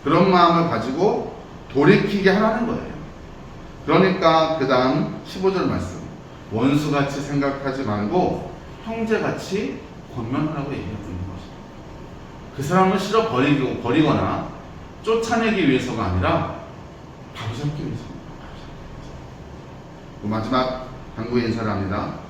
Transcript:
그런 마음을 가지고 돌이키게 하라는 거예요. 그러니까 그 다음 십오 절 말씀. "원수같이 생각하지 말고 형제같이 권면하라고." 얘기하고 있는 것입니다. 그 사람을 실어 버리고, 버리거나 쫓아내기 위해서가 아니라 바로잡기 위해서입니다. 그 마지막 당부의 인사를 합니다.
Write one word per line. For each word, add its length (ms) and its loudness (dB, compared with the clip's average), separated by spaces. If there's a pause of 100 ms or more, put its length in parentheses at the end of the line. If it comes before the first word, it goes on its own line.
그런 260 6
마음을 400 6
가지고 680 0 (340)
돌이키게 580 6
하라는 380 4
거예요. 320 -6 (880)
그러니까 720 6
그 100 0
다음 580 2
십오 260 0
절 160 0
말씀. 320 -2 (520)
"원수같이 720 2
생각하지 640 -2
말고 680 0 (340)
형제같이 960 -2 (340)
권면하라고." 560 -2
얘기하고 320 -8
있는 160 -8
것입니다. 360 -10 (1000)
그 80 -8
사람을 360 4
실어 300 2
버리고, 520 2
버리거나 680 2 (560)
쫓아내기 680 4
위해서가 360 2
아니라 540 0 (760)
바로잡기 420 -4
위해서입니다. 320 -8 (2000)
그 60 -6
마지막 600 -2 (280)
당부의 300 0
인사를 240 0
합니다. 440 -2 (160)